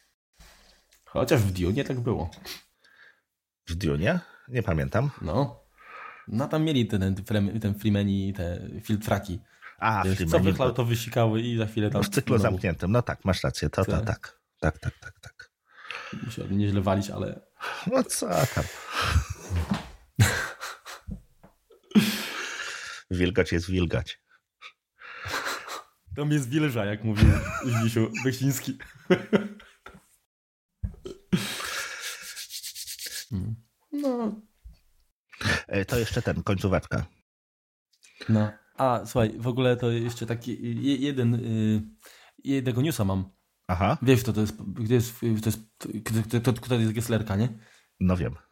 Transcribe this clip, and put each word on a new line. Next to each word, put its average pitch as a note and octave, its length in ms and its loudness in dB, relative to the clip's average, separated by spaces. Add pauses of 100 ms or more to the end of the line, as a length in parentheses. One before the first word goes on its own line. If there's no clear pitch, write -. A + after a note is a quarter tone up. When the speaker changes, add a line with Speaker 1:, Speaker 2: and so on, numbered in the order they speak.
(1040)
Speaker 1:
Chociaż - 360 2
w G2 120 2
Dune F2+ 320 0
tak B2+ 160 -4
było. F2 300 -2 (1400)
Speaker 2:
W E2 80 -8
Dune? F#2 460 0 (280)
Nie B2 140 -2
pamiętam. E2+ 480 0 (120)
Speaker 1:
No. A#2 420 -2 (640)
No C3 200 -2
tam D#3 160 0
mieli C3+ 220 4
ten, G2+ 140 0
ten F#2+ 240 0
Frem-, G#2 360 0
ten G2 180 0
Freemani, G2 540 2
te F2+ 360 -6 (140)
filtraki. G2+ 580 -2 (380)
Speaker 2:
A, G#2+ 260 2
Speaker 1:
Wiesz, F#2+ 140 4
co F#2 60 0
Speaker 2:
Freemani, E2 200 4
Speaker 1:
wychlał, B2+ 240 4
Speaker 2:
bo A#2+ 60 0
Speaker 1:
to B2 100 2
wysikały A#2 580 2
i A#2+ 140 -2
za A2 100 0
chwilę G#2 240 0
tam G2+ 120 2
Speaker 2:
w G2+ 60 0
cyklu A2+ 300 2
Speaker 1:
znowu. G2 40 4 (100)
Speaker 2:
zamkniętym. F2+ 400 0
No A#2+ 100 4
tak, - 220 -6
masz F#2 200 2
rację. D2 260 -2
To, F#2+ 140 2
to G#2 80 0
Speaker 1:
Tak. A2+ 140 0
Speaker 2:
tak. - 340 -6 (200)
Tak, - 180 0
tak, - 200 -8
tak, - 220 -20
tak. - 300 -20 (760)
Speaker 1:
Musiałbym G2 340 -4
nieźle G2+ 220 2
walić, G2 300 0
ale G2 300 -6 (520)
Speaker 2:
No C4 120 4
co - 240 -4
tam? D#3 360 2 (4000)
Wilgoć F2+ 420 4
jest F2 180 0
wilgoć. F2+ 500 0 (2000)
Speaker 1:
Tam D3 160 0
jest C#3 160 2
wilża, C3 360 2
jak G#2 200 -2
mówił G#2+ 240 8 (360)
Zdzisiu A2+ 460 2 (140)
Beksiński. C3 540 -2 (4000)
Hmm. G#2 260 -4 (360)
No. B3 480 -2 (1300)
Speaker 2:
E, G2 160 0
to B2 140 -2
jeszcze A2+ 240 0
ten, E2 200 0
końcóweczka. F#2 640 0 (1200)
Speaker 1:
No. G#2+ 220 4 (260)
A, B2 300 2
słuchaj, A2 320 2
w A#2 80 -6
ogóle B2+ 300 4
to A#2+ 140 0
jeszcze A#2 360 -2
taki A#2 560 -4
je-, C#3 140 2
jeden, B2+ 380 2
y, A2 480 2 (600)
jednego C3 380 0
newsa D3 220 0
mam. F#2+ 260 0 (380)
Speaker 2:
Aha. G2 340 2
Speaker 1:
Wiesz, B2 200 6
to, A2+ 100 0
to G#2+ 80 0
jest, G#2+ 220 -2
gdzie G#2 320 0
jest, A#2+ 260 0
to A#2+ 60 -2
jest, A2 320 2 (760)
to, A#2+ 80 2
to, A#2+ 120 4
to, - 160 -6
to B2 60 0
jest A2+ 180 2
Gesslerka, G#2+ 440 0
nie? A2+ 220 0 (420)
Speaker 2:
No F#2 160 4
wiem. C#2 180 -2 (180)